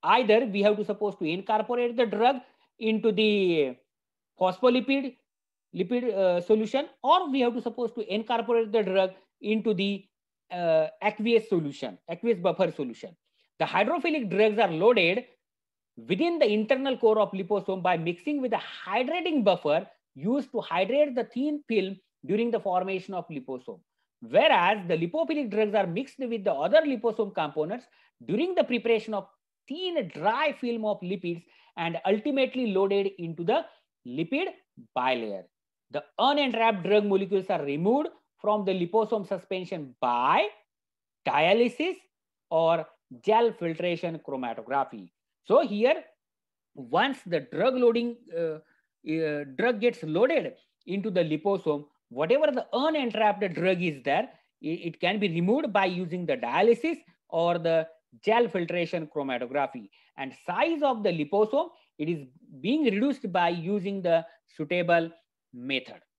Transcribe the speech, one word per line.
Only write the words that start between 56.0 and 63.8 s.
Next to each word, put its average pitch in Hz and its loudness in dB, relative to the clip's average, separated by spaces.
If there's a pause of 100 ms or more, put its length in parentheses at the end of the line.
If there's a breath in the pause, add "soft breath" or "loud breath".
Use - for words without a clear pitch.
the 143 -2
dialysis 214 2 (320 soft breath)
or 170 0
the 165 0 (360)
gel 226 4
filtration 170 -4
chromatography. 127 -4 (280 soft breath)
And 135 -10 (120)
size 285 0
of 247 0
the 202 2
liposome, 208 0 (280 soft breath)
it 151 -4
is 160 -4 (360)
being 277 0
reduced 220 0
by 175 2
using 190 -4